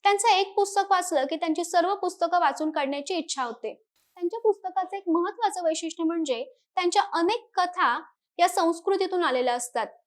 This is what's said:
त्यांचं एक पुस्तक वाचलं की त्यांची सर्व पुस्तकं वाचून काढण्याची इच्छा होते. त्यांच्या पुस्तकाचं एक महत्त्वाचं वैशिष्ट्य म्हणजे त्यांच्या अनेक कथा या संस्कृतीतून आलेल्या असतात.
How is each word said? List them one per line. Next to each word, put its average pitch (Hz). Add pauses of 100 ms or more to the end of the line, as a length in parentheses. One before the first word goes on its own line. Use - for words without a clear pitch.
त्यांचं 403
एक 392
पुस्तक 403
वाचलं 359
की 285
त्यांची 320
सर्व 349
पुस्तकं 349
वाचून 311
काढण्याची 285
इच्छा 269
होते. 226
त्यांच्या -
पुस्तकाचं 381
एक 392
महत्त्वाचं 370
वैशिष्ट्य 330
म्हणजे 311 (320)
त्यांच्या 370 (100)
अनेक 349
कथा 349 (420)
या 349
संस्कृतीतून 370
आलेल्या 254
असतात. 240 (200)